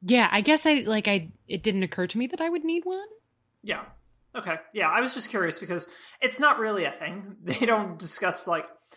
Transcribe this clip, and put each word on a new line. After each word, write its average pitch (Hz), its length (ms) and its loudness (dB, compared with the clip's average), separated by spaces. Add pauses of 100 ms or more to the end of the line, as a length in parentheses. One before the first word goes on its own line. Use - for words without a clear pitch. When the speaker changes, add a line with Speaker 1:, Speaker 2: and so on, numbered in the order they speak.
Speaker 1:
yeah, 214 320 4
I 208 80 4
guess 302 240 4
I, 294 220 4
like, 214 220 2
I, 190 200 2 (180)
it 185 160 -6
didn't 196 200 0
occur 180 240 -2
to 180 100 -8
me 240 120 0
that 349 120 -6
I 330 80 -2
would 339 160 -2
need 330 220 -2
one. 370 200 -6 (560)
Speaker 2:
Yeah. 151 200 -6 (520)
Okay. 185 220 -4 (160)
Yeah, 185 160 2
I 196 140 4
was 254 120 -2
just 226 140 -8
curious 175 300 -2
because 175 280 -6 (360)
it's 262 180 -2
not 285 180 6
really 214 260 0
a 139 80 0
thing. 180 460 -12
<laughs> - 60 -20
They 196 220 0
don't 202 320 0
discuss, - 480 -4
like, 165 180 -2 (320)